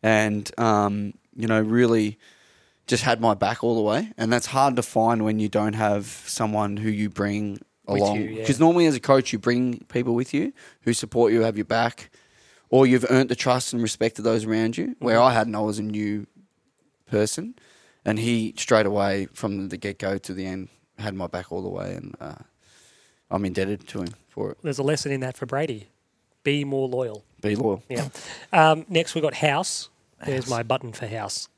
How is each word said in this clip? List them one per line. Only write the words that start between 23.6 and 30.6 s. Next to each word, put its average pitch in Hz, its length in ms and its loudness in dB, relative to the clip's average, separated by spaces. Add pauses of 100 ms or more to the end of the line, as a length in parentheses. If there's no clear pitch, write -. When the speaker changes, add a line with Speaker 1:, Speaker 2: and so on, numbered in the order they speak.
Speaker 1:
to 101 120 -8
him 87 140 -8 (140)
for - 220 -8
it. - 120 -14
Speaker 2:
There's 143 160 -6
a 135 40 -2
lesson 147 280 -2
in 139 100 -4
that 127 140 -8
for - 100 -10
Brady. 131 440 -6 (540)
Be 143 200 0
more 135 240 -2
loyal. 123 380 -6 (160)
Speaker 1:
Be 104 160 0
loyal. 110 320 0
Speaker 2:
Yeah. 131 180 -4 (460)
Um, 160 340 6
next, 165 260 -2
we've 165 80 -2
got 147 120 0
House. - 560 -2 (360)
There's 131 200 -2
Speaker 1:
House. 131 40 -10
Speaker 2:
my 117 140 0